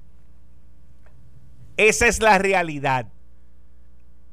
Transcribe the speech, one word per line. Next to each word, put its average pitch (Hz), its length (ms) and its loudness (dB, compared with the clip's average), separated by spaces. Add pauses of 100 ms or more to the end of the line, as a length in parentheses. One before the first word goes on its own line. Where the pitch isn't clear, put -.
(1800)
Esa 214 280 8
es 202 140 4
la 214 160 8
realidad. 156 720 2 (1300)